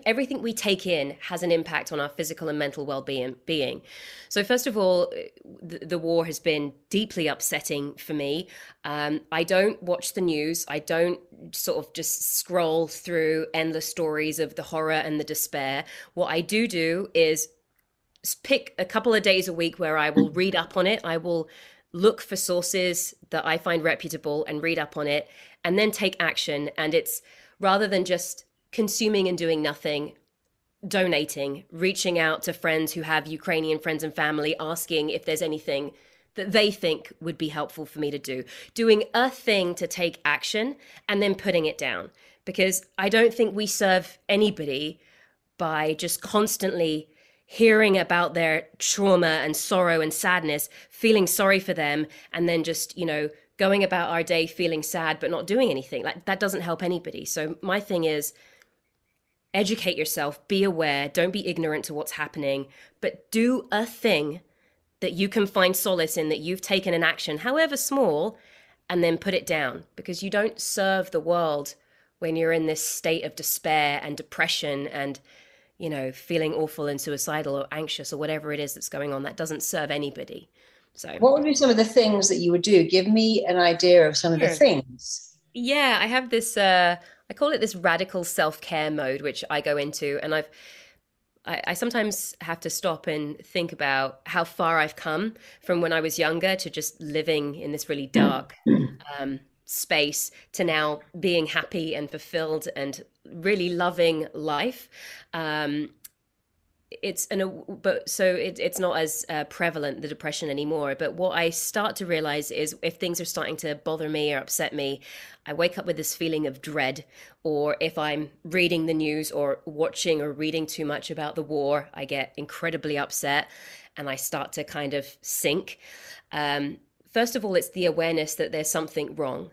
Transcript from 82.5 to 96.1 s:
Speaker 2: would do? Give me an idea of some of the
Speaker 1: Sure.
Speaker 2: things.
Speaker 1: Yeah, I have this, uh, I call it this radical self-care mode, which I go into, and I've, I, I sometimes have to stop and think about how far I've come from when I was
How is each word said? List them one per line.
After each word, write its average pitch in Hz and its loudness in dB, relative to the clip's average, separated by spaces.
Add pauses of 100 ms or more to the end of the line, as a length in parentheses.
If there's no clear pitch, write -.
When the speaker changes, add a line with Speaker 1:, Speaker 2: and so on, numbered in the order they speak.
Speaker 2:
would 175 4
do? 190 8
Give 185 4
me 220 4
an 180 2
idea 175 8
of 151 0
some 165 2
of 160 4
the 160 6
Speaker 1:
Sure. 170 0
Speaker 2:
things. - 2 (160)
Speaker 1:
Yeah, 247 4
I 202 2
have 254 0
this, 226 0
uh, 180 6 (340)
I 196 -10
call 294 2
it 311 0
this 202 0
radical 180 0
self-care 156 0
mode, 143 -2
which 147 -6
I 151 0
go 147 0
into, 143 -2
and 156 -2
I've, 151 -2 (960)
I, - -6
I 175 0
sometimes 214 -2
have 165 -6
to 165 -6
stop 160 -2
and 151 -4
think 170 -4
about 135 0
how 170 0
far 165 2
I've 156 0
come 180 -4 (280)
from 175 0
when 165 2
I 165 2
was 156 -2